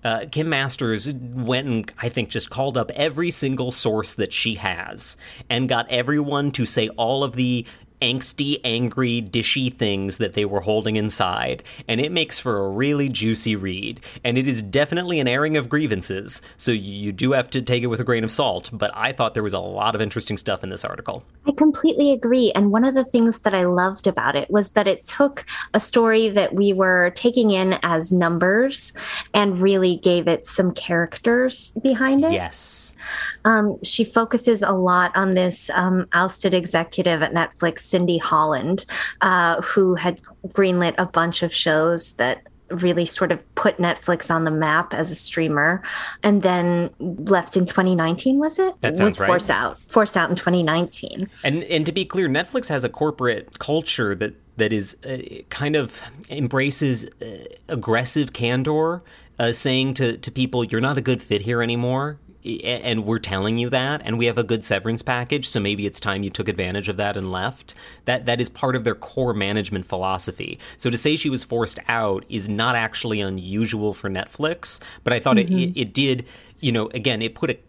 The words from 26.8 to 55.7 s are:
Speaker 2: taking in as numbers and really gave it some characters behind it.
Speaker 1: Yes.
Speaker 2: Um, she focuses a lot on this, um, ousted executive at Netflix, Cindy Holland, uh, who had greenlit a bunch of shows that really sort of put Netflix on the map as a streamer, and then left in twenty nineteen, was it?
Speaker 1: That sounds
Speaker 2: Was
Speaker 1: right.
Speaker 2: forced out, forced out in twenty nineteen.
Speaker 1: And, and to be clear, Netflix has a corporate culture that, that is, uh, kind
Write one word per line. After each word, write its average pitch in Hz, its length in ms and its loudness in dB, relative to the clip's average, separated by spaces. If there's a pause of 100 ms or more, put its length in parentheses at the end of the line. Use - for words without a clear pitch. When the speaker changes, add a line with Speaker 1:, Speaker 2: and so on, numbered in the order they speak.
Speaker 2:
taking 240 380 4
in 185 320 4
as 170 280 0
numbers 185 840 2 (380)
and 202 300 2
really 185 360 4
gave 175 300 4
it 170 200 0
some 180 260 2
characters 233 960 0 (120)
behind 269 420 4
it. 330 60 4
Speaker 1:
Yes. - 640 -4 (500)
Speaker 2:
Um, 214 380 2
she - 200 2
focuses 226 600 2
a 190 80 2
lot 180 440 4
on 190 160 2
this, 180 400 2
um, 185 420 2
ousted 185 420 2
executive 165 640 0
at 156 120 0
Netflix, 170 460 0 (120)
Cindy 175 280 2
Holland, 156 640 2 (340)
uh, 175 420 4
who 185 340 4
had 175 260 -2 (280)
greenlit 180 480 2
a 180 80 2
bunch 170 380 0
of 165 100 -2
shows 160 600 2
that 123 280 0 (280)
really 175 360 2
sort 175 280 0
of - 220 -8
put - 240 0
Netflix 170 540 0
on 165 120 2
the 156 60 2
map 156 420 2
as 165 180 -2
a 156 40 -6
streamer, 160 680 0 (400)
and 202 180 6
then 175 480 2 (100)
left 175 580 0
in 180 80 4
twenty 185 300 2
nineteen, 175 440 2
was 311 200 0
it? 370 200 0
Speaker 1:
That - 180 0
sounds 202 160 4
Speaker 2:
Was - 60 -8
Speaker 1:
right. 196 80 2
Speaker 2:
forced 180 240 2
out, 110 260 0 (120)
forced 160 260 4
out 175 140 2
in 180 80 0
twenty 175 260 2
nineteen. 170 640 -2 (140)
Speaker 1:
And, 147 220 0
and 156 200 0
to 165 60 -2
be 185 140 -2
clear, 185 240 0
Netflix 175 400 -2
has 135 160 -2
a 113 40 0
corporate 131 720 -2
culture 139 560 0
that, 107 200 -4 (200)
that 107 160 2
is, 101 240 -2 (100)
uh, 131 120 -8 (320)
kind 147 260 -2